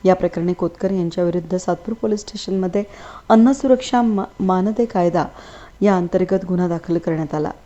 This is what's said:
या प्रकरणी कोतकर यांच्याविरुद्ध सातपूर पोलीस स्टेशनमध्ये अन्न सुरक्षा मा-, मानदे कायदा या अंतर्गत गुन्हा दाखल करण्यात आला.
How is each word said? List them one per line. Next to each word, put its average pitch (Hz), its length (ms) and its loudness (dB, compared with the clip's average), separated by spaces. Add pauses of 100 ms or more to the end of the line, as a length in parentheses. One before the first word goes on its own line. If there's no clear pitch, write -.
या 185 100 6
प्रकरणी 175 380 -2
कोतकर 180 380 -2
यांच्याविरुद्ध 175 640 -2
सातपूर 180 380 -4
पोलीस 214 260 -2
स्टेशनमध्ये 190 640 -4 (460)
अन्न 226 240 8
सुरक्षा 254 500 2
मा-, 214 220 0 (160)
मानदे 190 440 0
कायदा 175 400 0 (560)
या 196 160 4
अंतर्गत 185 520 0
गुन्हा 180 200 0
दाखल 170 300 -2
करण्यात 160 360 -4
आला. 151 160 -2 (160)